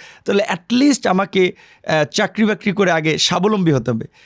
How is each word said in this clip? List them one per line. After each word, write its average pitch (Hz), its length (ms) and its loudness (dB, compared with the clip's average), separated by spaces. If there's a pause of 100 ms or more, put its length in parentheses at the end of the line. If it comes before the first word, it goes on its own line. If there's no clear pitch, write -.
(260)
তাহলে 202 180 0 (100)
at 233 260 -4
least 269 300 2
আমাকে, 185 440 0 (340)
আহ, 156 240 0
চাকরি 208 340 -2
বাকরি 208 260 -2
করে 180 200 0
আগে 160 260 0
স্বাবলম্বী 180 540 0
হতে 127 200 0
হবে। 117 140 -4 (200)